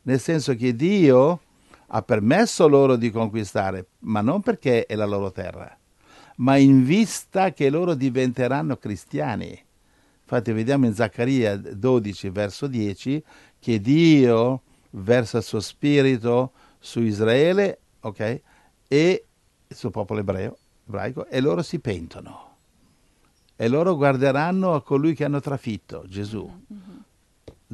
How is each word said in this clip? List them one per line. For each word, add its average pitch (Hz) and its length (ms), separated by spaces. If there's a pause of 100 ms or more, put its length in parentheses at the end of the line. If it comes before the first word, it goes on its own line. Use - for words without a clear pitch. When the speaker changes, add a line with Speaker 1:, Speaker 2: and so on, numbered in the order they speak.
Speaker 1:
nel 127 180
senso 143 340
che 120 220
Dio 156 640 (460)
ha 107 160
permesso 147 680
loro 139 280
di 117 140
conquistare, 101 760 (140)
ma 107 200
non 147 200
perché 131 460
è 113 80
la 107 120
loro 101 260
terra, - 440 (600)
ma 131 200
in 135 280
vista 190 680
che 139 180
loro 170 240
diventeranno 131 840
cristiani. 104 840 (600)
Infatti 117 300
vediamo 123 340
in 110 80
Zaccaria 117 640
dodici, 101 720
verso 104 360
dieci, 123 560 (360)
che 113 220
Dio 131 840 (280)
versa 117 480
il 110 60
suo 113 160
spirito 131 920 (260)
su - 220
Israele, 123 800 (220)
ok? 113 400 (480)
E 160 360 (440)
sul - 220
popolo 107 300
ebreo, 98 360 (300)
ebraico, 101 400
e 131 140
loro 165 220
si - 160
pentono. 85 760 (1000)
E 113 120
loro 165 260
guarderanno 143 800
a 143 80
colui 143 320
che 147 100
hanno 143 160
trafitto, 120 680
Gesù. 101 360
Speaker 2:
Mhm, - 340
mhm. 185 260 (680)